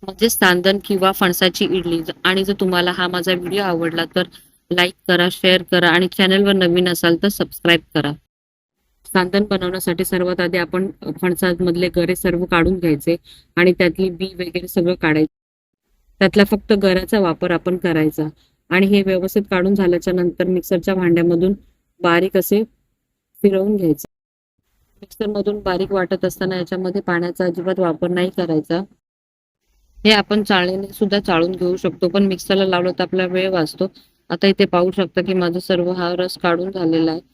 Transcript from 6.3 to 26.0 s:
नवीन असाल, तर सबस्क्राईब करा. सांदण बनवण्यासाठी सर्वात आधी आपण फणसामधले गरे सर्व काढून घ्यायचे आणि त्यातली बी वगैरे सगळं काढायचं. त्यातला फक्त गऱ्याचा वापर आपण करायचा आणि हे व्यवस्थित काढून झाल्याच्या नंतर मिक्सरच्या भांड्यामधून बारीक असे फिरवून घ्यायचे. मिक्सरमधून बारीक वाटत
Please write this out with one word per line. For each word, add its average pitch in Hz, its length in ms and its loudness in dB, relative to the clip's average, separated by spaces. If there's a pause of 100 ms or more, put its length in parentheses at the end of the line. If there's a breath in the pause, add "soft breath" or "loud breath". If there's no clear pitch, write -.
नवीन 180 360 2
असाल, 170 340 2
तर 202 60 2
सबस्क्राईब 170 520 -2 (140)
करा. 147 180 0 (920)
सांदण 190 460 0
बनवण्यासाठी 180 540 -2
सर्वात 180 360 -2
आधी 175 180 0
आपण 180 320 -2 (320)
फणसामधले 180 680 0
गरे 175 280 0
सर्व 175 280 -2
काढून 180 340 2
घ्यायचे 170 380 0 (400 soft breath)
आणि 180 160 4
त्यातली 180 380 0
बी 175 240 -8
वगैरे 175 340 -8
सगळं 180 260 0
काढायचं. 156 400 0 (840)
त्यातला 196 260 4
फक्त 208 280 -2
गऱ्याचा 190 480 2
वापर 180 300 0
आपण 180 260 0
करायचा 160 500 0 (420)
आणि 185 180 2
हे 196 160 4
व्यवस्थित 190 480 0
काढून 190 240 2
झाल्याच्या 180 400 0
नंतर 180 300 0
मिक्सरच्या 185 500 -2
भांड्यामधून 175 580 2 (500)
बारीक 175 340 2
असे 202 280 0 (760)
फिरवून 196 340 2
घ्यायचे. 165 280 0 (920)
मिक्सरमधून 208 640 -4
बारीक 190 320 -2
वाटत 185 320 -2